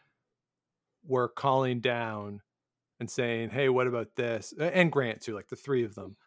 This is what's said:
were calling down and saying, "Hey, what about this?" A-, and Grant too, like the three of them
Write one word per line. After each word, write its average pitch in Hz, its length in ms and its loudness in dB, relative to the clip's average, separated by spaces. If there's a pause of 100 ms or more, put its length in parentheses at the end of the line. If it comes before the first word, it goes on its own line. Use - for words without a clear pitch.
(1080)
were 123 220 2
calling 131 520 2
down 107 600 -4 (580)
and 117 120 -8
saying, 117 400 -2
"Hey, 135 180 2
what 127 180 4
about 117 300 -2
this?" 117 420 -4
A-, 175 180 0
and 170 160 6
Grant 123 300 0
too, 113 120 -6
like 98 140 -10
the - 80 -8
three 127 280 0
of 104 100 -8
them 98 220 -12 (100)